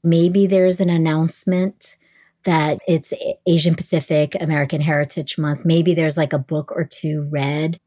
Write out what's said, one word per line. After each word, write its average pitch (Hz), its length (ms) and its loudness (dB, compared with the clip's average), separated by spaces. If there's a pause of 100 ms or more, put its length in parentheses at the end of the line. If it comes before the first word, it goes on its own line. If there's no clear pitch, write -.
Maybe 175 460 4
there's 185 320 4
an 180 100 2
announcement 165 1080 0 (480)
that 156 420 2
it's 165 240 0
A-, - 240 -6 (120)
Asian 165 280 2
Pacific 156 640 -2
American 151 400 -2
Heritage 147 580 -2
Month. 147 280 -4
Maybe 165 280 4
there's, 160 220 0
like, 156 160 -2
a 147 80 -2
book 151 320 -6
or 160 140 -4
two 151 440 -6
read 151 580 -4